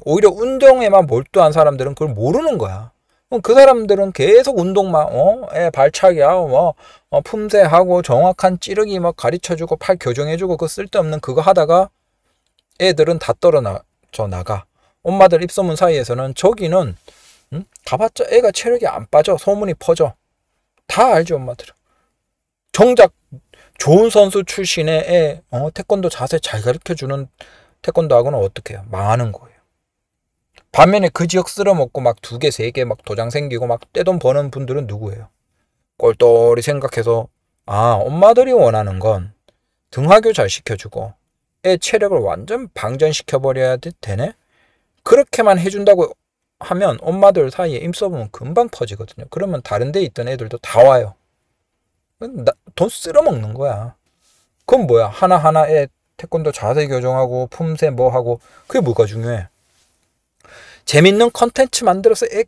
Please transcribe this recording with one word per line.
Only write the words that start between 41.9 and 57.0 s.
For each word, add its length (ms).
완전 560
방전시켜버려야 1040
되-, 140
되네? 320
그렇게만 560
해준다고 520
하면 420
엄마들 500
사이에 260
입소문은 540
금방 360
퍼지거든요. 640
그러면 320
다른 300
데 100
있던 260
애들도 300
다 260
와요. 300
나-, 340
돈 160
쓸어먹는 640
거야. 400
그럼 220
뭐야? 200
하나하나 640
애 180
태권도 340
자세 360
교정하고 640